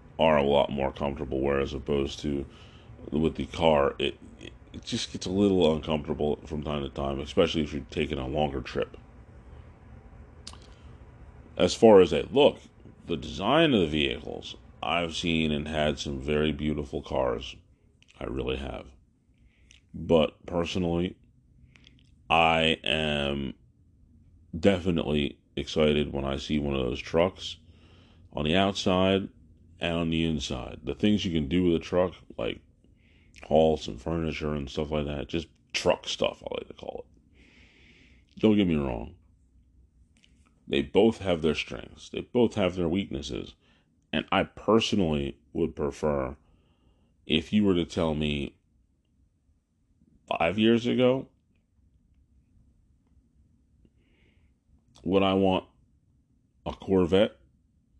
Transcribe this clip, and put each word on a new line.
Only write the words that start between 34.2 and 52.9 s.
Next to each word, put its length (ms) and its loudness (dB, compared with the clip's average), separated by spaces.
and 160 -6
stuff 220 -6
like 140 -2
that, 220 -6
just 200 -6
truck 360 0
stuff, 360 -4
I 120 -10
like 120 -10
to 60 -18
call 320 -12
it. 1300 -20
Don't 180 6
get 100 4
me 80 2
wrong. 400 -4
They 140 0
both 380 4
have 220 0
their 140 2
strengths. 540 -12
They 120 -8
both 340 0
have 200 0
their 120 0
weaknesses. 640 -6
And 200 -2
I 120 4
personally 960 0
would 240 -2
prefer, 600 -4
if 260 0
you 120 4
were 100 4
to 120 2
tell 300 -2
me 400 -4
five 200 0
years 280 4
ago, 420 2